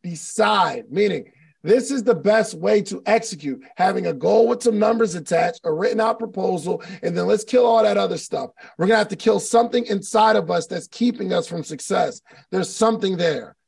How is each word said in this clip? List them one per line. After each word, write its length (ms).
decide, 880
meaning 400
this 300
is 120
the 120
best 380
way 300
to 220
execute, 560
having 320
a 60
goal 340
with 160
some 160
numbers 360
attached, 500
a 80
written 260
out 200
proposal, 600
and 140
then 100
let's 160
kill 220
all 180
that 140
other 200
stuff. 340
We're 100
gonna 100
have 120
to 80
kill 240
something 440
inside 520
of 120
us 180
that's 200
keeping 460
us 140
from 160
success. 580
There's 240
something 440
there. 400